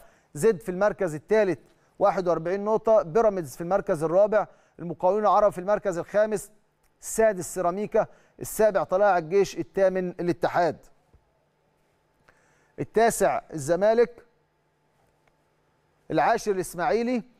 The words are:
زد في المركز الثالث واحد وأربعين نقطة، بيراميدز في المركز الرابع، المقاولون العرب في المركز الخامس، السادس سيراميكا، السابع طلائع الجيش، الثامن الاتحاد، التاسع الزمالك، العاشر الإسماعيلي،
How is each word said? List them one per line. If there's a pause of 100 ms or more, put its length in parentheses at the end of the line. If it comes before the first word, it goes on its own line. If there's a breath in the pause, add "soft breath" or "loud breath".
(340 soft breath)
زد
في
المركز
الثالث (400 soft breath)
واحد
وأربعين
نقطة،
بيراميدز
في
المركز
الرابع، (320 soft breath)
المقاولون
العرب
في
المركز
الخامس، (500)
السادس
سيراميكا، (340 soft breath)
السابع
طلائع
الجيش،
الثامن
الاتحاد، (2000 soft breath)
التاسع (120)
الزمالك، (1800)
العاشر
الإسماعيلي، (180)